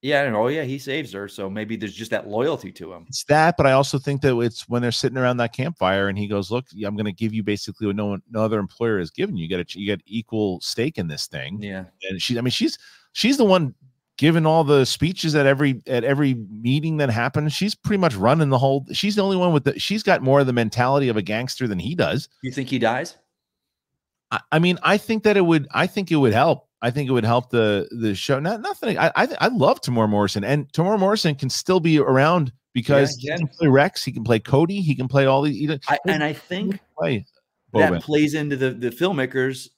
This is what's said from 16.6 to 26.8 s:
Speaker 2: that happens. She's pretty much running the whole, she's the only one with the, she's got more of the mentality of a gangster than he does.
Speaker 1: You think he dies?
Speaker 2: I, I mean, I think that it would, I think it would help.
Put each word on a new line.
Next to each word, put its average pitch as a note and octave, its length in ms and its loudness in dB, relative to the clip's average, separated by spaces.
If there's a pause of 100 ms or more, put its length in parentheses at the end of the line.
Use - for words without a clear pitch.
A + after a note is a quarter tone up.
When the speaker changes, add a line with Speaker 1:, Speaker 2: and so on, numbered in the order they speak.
Speaker 2:
that C#3+ 120 0
happens. C#3 420 0
She's F#3 240 -4
pretty G3+ 240 -2
much D#3+ 160 2
running C3+ 320 4
the C3+ 100 2
whole, C3+ 360 2
she's G3+ 240 -2
the G#3 60 2
only G3 120 2
one F3+ 160 2
with D3 140 2
the, - 120 0
she's G#3 260 -4
got F#3 200 4
more C3+ 160 6
of C#3 80 4
the B2+ 60 0
mentality B2 560 2
of G#2+ 80 0
a G#2+ 40 0
gangster A#2 460 -4
than G2 120 -2
he A2+ 160 -4
does. F2 340 -2 (120)
Speaker 1:
You C3 100 -8
think B2+ 180 -8
he C3 100 -2
dies? A#2+ 380 -2 (1120)
Speaker 2:
I, A2+ 80 -4 (140)
I D#3 60 4
mean, F3+ 240 2
I F3+ 140 2
think G#3+ 260 -4
that G#3 140 4
it F#3+ 80 4
would, D#3+ 260 2
I - 160 0
think G3 240 -6
it E3 40 2
would C3 180 4
help. C#3 360 0 (120)